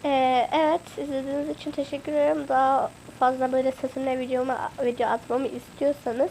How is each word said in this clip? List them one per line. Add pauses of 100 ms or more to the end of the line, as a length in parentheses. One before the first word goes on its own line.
Ee,
evet, (160)
izlediğiniz
için
teşekkür
ederim.
Daha (280)
fazla
böyle
sesimle
videoma, (120)
video
atmamı
istiyorsanız